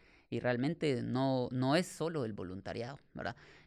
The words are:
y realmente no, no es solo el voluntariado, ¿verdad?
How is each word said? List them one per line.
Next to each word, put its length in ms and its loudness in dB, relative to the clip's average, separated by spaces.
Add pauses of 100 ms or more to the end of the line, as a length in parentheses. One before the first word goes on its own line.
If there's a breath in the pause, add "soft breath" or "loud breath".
(300 loud breath)
y 80 -2
realmente 640 2
no, 480 2
no 240 2
es 140 4
solo 360 -2
el 100 -2
voluntariado, 640 -6 (140)
¿verdad? 200 -6 (320 loud breath)